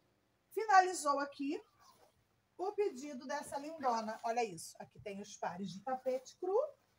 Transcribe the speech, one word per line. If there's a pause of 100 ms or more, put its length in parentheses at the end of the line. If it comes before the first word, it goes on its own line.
(520)
finalizou
aqui (960)
o
pedido
dessa
lindona.
Olha
isso.
Aqui
tem
os
pares
de
tapete
cru (420)